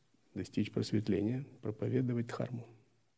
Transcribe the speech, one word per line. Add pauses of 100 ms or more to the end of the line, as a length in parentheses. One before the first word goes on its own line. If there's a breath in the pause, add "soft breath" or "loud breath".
(340)
достичь
просветления, (160)
проповедовать
дхарму, (520)